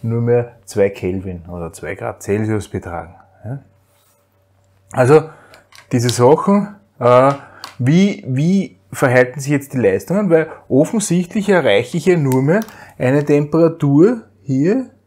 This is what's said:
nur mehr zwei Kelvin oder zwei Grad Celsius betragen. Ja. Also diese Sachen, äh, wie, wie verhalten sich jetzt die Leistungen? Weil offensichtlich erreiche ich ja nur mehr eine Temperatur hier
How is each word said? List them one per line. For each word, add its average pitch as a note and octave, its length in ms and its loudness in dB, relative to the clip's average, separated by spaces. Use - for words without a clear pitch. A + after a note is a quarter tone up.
nur A#2 180 -4
mehr A#2+ 440 -2
zwei G2 260 0
Kelvin F#2 560 -8
oder E2+ 260 -12
zwei D#2 240 -12
Grad A2+ 260 -12
Celsius G#2+ 460 -4
betragen. F2 480 -12
Ja. C3+ 180 -12
Also D3 380 4
diese B2 200 0
Sachen, D#3+ 680 2
äh, B2+ 320 4
wie, F3+ 480 2
wie D#3+ 500 -2
verhalten B2+ 480 2
sich C3+ 100 -8
jetzt C#3+ 220 -4
die C3 60 -4
Leistungen? F3 520 0
Weil D#3+ 220 2
offensichtlich F3+ 800 -2
erreiche C3 480 2
ich D#3+ 100 -4
ja F3+ 100 4
nur C3 260 0
mehr E3 180 0
eine C3+ 280 0
Temperatur D#3+ 960 2
hier E3+ 480 -2